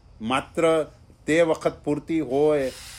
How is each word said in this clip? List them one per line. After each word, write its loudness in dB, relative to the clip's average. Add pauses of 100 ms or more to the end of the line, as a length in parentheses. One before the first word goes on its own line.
(220)
માત્ર 0 (340)
તે 4
વખત 0
પૂરતી -2
હોય 0 (280)